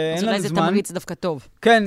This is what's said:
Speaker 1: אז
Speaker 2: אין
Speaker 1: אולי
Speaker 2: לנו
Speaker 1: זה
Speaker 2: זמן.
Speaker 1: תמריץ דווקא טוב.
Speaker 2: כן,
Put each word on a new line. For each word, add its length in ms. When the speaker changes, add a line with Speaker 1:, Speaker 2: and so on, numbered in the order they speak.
Speaker 1:
אז 40
Speaker 2:
אין 60
Speaker 1:
אולי 80
Speaker 2:
לנו 100
Speaker 1:
זה 60
Speaker 2:
זמן. 180
Speaker 1:
תמריץ 260
דווקא 220
טוב. 340
Speaker 2:
כן, 240